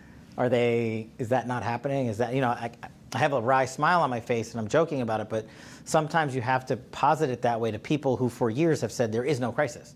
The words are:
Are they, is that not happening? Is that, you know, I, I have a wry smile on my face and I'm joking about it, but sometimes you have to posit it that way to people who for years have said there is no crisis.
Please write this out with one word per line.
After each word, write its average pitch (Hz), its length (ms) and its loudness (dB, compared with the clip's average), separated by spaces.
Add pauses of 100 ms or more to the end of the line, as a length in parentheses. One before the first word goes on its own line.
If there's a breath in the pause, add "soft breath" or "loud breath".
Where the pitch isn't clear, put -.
(380 loud breath)
Are 123 120 2
they, 117 600 0 (100)
is 120 100 -4
that 120 180 0
not 123 140 -4
happening? 123 460 -2
Is 107 100 -4
that, 120 160 -2
you 135 80 2
know, 123 80 2
I, 120 220 -4 (420)
I - 60 -2
have 147 140 2
a 127 80 0
wry 131 240 4
smile 160 360 2
on 143 80 2
my 123 100 -4
face 113 320 -2
and 117 80 -6
I'm 110 80 -4
joking 151 340 2
about 110 200 0
it, 104 80 -8
but 110 160 -4 (400 loud breath)
sometimes 156 480 2
you 127 80 -2
have 127 240 0
to 123 120 -2
posit 147 520 2
it 120 140 -6
that 117 160 2
way 113 120 0
to 104 60 -4
people 139 400 0
who 127 100 2
for 117 220 0
years 147 320 2
have 117 100 -2
said 113 200 0
there 113 120 0
is 135 160 0
no 120 120 -2
crisis. 131 440 -4